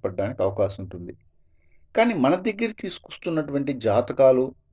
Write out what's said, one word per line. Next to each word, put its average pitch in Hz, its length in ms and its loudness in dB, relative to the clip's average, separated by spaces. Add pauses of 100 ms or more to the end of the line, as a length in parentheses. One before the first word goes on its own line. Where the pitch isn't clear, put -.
పడడానికి 98 380 -4
అవకాశం 98 420 -2
ఉంటుంది. 87 280 -12 (840)
కానీ 226 200 4 (100)
మన 302 100 4 (120)
దగ్గర 220 240 -2 (120)
తీసుకొస్తున్నటువంటి 147 920 -4 (140)
జాతకాలు 127 580 4 (280)